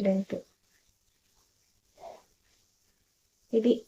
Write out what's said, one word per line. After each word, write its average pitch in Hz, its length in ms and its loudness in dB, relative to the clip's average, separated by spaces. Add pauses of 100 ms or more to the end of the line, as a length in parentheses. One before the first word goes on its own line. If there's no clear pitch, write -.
లెంత్. 190 300 -2 (3250)
ఇది 226 200 4 (160)